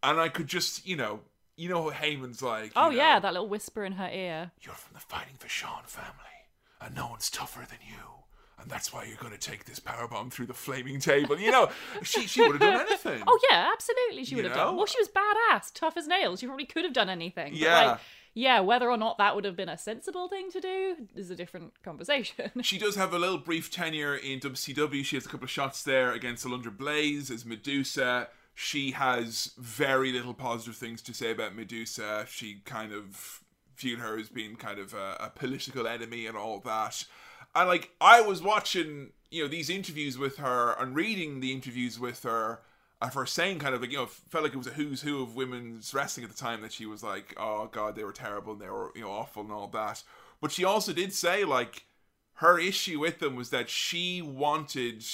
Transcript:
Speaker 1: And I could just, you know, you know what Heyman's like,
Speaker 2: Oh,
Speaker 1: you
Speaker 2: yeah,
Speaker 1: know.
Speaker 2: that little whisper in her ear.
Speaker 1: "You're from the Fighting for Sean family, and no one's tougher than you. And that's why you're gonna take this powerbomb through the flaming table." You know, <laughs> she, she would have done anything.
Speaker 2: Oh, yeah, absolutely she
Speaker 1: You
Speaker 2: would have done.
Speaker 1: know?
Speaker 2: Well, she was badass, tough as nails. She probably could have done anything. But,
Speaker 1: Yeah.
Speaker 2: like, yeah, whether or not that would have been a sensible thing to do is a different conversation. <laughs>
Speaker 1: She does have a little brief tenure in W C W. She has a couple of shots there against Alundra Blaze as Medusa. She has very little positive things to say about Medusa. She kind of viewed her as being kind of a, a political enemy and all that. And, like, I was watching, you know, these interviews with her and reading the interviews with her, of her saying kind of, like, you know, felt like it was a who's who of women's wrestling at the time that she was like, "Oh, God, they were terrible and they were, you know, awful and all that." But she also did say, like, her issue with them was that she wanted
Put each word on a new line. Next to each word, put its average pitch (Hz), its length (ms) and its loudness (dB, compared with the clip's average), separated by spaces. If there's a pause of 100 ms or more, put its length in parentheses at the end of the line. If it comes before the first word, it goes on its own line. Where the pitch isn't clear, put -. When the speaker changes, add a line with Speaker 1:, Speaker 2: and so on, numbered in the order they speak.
Speaker 1:
And 147 160 4
I 165 100 4
could 156 180 -6
just, - 380 -4
you 185 120 -6
know, 107 240 -4 (340)
you 165 140 -10
know 175 140 0
what 151 120 -4
Heyman's 131 460 -4
like, 110 340 -4
Speaker 2:
Oh, 302 140 6
Speaker 1:
you 262 80 0
Speaker 2:
yeah, 294 180 8
Speaker 1:
know. 196 60 4
Speaker 2:
that 185 120 -2
little 180 160 -4
whisper 208 360 -6
in 190 80 -6
her 185 160 -6
ear. 175 420 -6 (100)
Speaker 1:
"You're - 140 -16
from - 200 -20
the 151 40 -20
Fighting - 400 -10
for - 80 -18
Sean - 380 -8
family, - 260 -14 (720)
and 123 140 -14
no 120 120 -6
one's 117 220 -6
tougher - 400 -10
than - 180 -18
you. - 80 -18 (640)
And 123 120 -14
that's - 220 -8
why 143 100 -10
you're 110 140 -14
gonna 110 200 -12
take 107 280 -10
this 113 140 -14
powerbomb 117 520 -6
through 123 160 -8
the 123 60 -10
flaming 135 460 -6
table." 143 400 6
You 220 120 4
know, 247 180 10 (180)
<laughs> - 160 -8
she, - 240 0
she - 140 6
would 440 120 10
have - 80 6
done 392 260 8
anything. 339 400 0
Speaker 2:
Oh, 466 120 10 (100)
yeah, 220 240 8
absolutely 466 520 0
she 247 60 -8
Speaker 1:
You 262 60 -2
Speaker 2:
would 214 80 0
have 127 100 0
done. 170 180 4
Speaker 1:
know? 359 40 -2
Speaker 2:
Well, 392 100 2
she 539 120 -2
was 427 100 4
badass, 415 640 4
tough 320 240 -2
as 294 100 -8
nails. 302 320 2
She 254 80 -8
probably 269 180 -8
could 330 200 -4
have 311 80 -2
done 214 160 2
anything. 170 440 -6
But, 156 60 -8
Speaker 1:
Yeah. 165 320 8
Speaker 2:
like, 113 80 0 (340)
yeah, 240 280 6
whether 240 280 4
or 247 80 2
not 220 220 -2
that 202 160 6
would 196 100 -4
have 190 100 -4
been 185 140 -6
a 160 80 -8
sensible 359 500 -8
thing 381 240 -8
to 370 80 -6
do 370 560 -4
is 185 140 -12
a 185 60 -10
different 170 480 -14
conversation. 190 720 -4
<laughs> 247 80 -6
Speaker 1:
She 196 160 0
does 208 160 0
have 190 180 2
a 175 60 2
little 180 180 2
brief 160 320 -4
tenure 156 460 -2
in 135 240 -6
W 131 160 -6
C 139 180 -6
W. 139 300 0
She 135 140 -4
has 127 100 -4
a - 20 -14
couple 143 160 -10
of 131 60 -8
shots 139 320 -4
there 131 300 4
against 117 320 -6
Alundra 123 300 -6
Blaze 147 540 -2
as 120 160 -10
Medusa. 123 840 -2 (260)
She 139 360 -4
has 120 680 0
very 131 540 0
little 123 240 -4
positive 117 400 -6
things 117 260 -12
to 120 120 -14
say 113 180 -4
about 107 240 -4
Medusa. 107 720 -8
She 104 360 -12
kind 110 280 -8
of 101 480 -14 (340)
viewed 123 220 -6
her 110 220 -6
as 110 100 -8
being 110 260 -10
kind 107 240 -10
of 98 140 -12
a, 98 260 -8
a 110 120 -8
political 131 560 -6
enemy 117 400 -8
and 113 100 -8
all 104 220 -8
that. 110 440 -4 (520)
And, 180 140 6
like, 175 220 2 (100)
I 220 200 12
was 196 200 2
watching, 165 720 -2 (180)
you 160 140 -4
know, 147 60 -2
these 156 200 -6
interviews 151 480 -6
with 135 200 -4
her 123 420 2
and 127 160 -4
reading 170 440 -2
the 131 120 -4
interviews 123 480 -6
with 120 240 -6
her, 113 380 -2 (400)
of 127 120 -6
her 127 120 -2
saying 175 340 -2
kind 139 160 -2
of, 117 60 -2
like, 127 100 -6
you 143 60 -4
know, 131 100 -2
felt - 360 -6
like 135 100 0
it 135 40 -6
was 127 100 -8
a 120 40 -10
who's 147 300 -4
who 143 200 -4
of 117 140 -8
women's 120 580 -8
wrestling 117 300 -4
at 107 80 -14
the 107 60 -16
time 117 240 -6
that 110 100 -12
she 110 140 -12
was 107 180 -12
like, 101 340 -8
"Oh, 107 340 -4
God, 107 240 -4
they 107 80 -8
were 101 100 -8
terrible 104 400 -10
and 104 80 -14
they 95 80 -14
were, 98 260 -8
you 110 60 -12
know, 101 100 -10
awful 107 320 -8
and 107 80 -12
all 104 160 -10
that." 110 360 -6 (380)
But 151 100 0
she 175 120 0
also 190 300 4
did 190 200 -2
say, 185 320 2
like, 127 400 0 (520)
her 175 200 8
issue 180 420 -2
with 160 200 0
them 139 160 0
was 123 160 -6
that 120 180 0
she 180 520 -2
wanted 139 920 -2